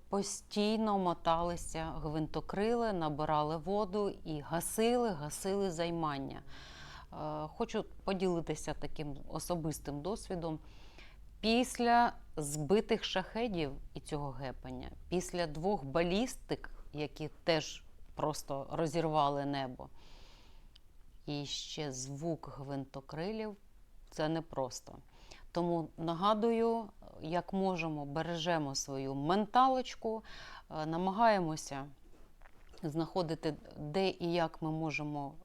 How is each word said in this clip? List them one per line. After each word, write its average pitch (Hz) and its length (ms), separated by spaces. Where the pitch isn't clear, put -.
постійно 208 920
моталися 170 840
гвинтокрили, 160 1080
набирали 151 640
воду 196 540
і 151 160
гасили, 220 720
гасили 190 600
займання. 156 720
Е, - 720
хочу 220 280
поділитися 175 720
таким 147 420
особистим 156 720
досвідом. 170 580
Після 240 720
збитих 156 680
шахедів 185 680
і 151 60
цього 143 300
гепання, 127 600
після 175 380
двох 156 380
балістик, 175 840
які 151 360
теж 160 380
просто 143 560
розірвали 151 720
небо, 135 440
і 147 200
ще - 460
звук 139 640
гвинтокрилів, 151 1000
це 156 180
непросто. 156 640
Тому 170 440
нагадую, 220 920
як 170 300
можемо, 165 520
бережемо 156 720
свою 135 400
менталочку, 220 1080
е, 156 160
намагаємося 175 1000
знаходити, 160 720
де 175 340
і 170 220
як 170 300
ми 160 80
можемо 147 600